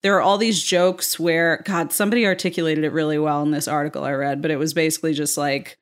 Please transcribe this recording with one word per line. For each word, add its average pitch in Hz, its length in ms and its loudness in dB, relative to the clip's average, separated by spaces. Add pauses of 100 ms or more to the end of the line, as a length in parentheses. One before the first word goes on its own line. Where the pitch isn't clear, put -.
There 196 140 2
are 160 60 4
all 196 160 4
these 220 240 2
jokes 180 580 0
where, 165 460 2
God, 170 260 -2
somebody 214 340 2
articulated 170 580 0
it 151 80 -2
really 151 260 0
well 147 240 0
in 151 80 2
this 143 180 -2
article 147 360 -4
I 139 80 -2
read, 139 280 -2
but 156 100 -2
it 151 80 0
was 151 140 -2
basically 160 420 0
just 143 220 -4
like 143 460 -4